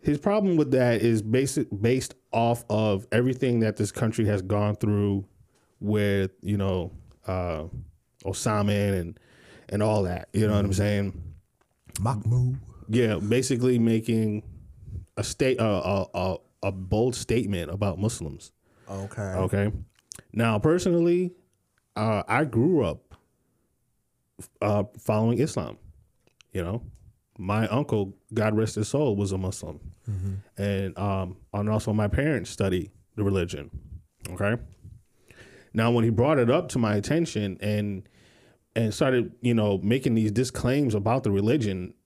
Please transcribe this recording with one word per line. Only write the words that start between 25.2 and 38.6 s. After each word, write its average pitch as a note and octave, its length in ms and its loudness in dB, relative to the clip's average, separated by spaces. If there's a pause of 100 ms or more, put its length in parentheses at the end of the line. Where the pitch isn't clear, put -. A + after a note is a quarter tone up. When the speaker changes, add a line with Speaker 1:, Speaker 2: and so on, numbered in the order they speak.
Speaker 1:
Islam. E2 380 -2 (760)
You F#2 100 -4
know, G2+ 180 -4 (600)
my G#2 280 0
uncle, G#2+ 460 -2 (180)
God G#2+ 220 0
rest A2 200 0
his G#2+ 120 -2
soul, C#3 280 0
was G2+ 160 -2
a F#2+ 60 -4
Muslim. F2+ 420 -8 (300)
Speaker 2:
Mm-hmm. G2 520 -8
Speaker 1:
And, G2 360 -4
um, F#2+ 400 -4 (160)
and G#2 160 -2
also A2 220 0
my G#2+ 160 2
parents C3+ 440 -2
study F#2 400 -2 (240)
the G#2+ 80 -2
religion. F2 480 0 (580)
Okay. G2+ 320 -2 (1120)
Now, A2+ 180 2
when A#2 120 4
he A#2 80 4
brought B2+ 260 4
it A#2+ 140 4
up E3+ 180 2
to C3 100 -2
my G#2+ 160 2
attention G#2 640 -2
and, G#2 480 -2 (680)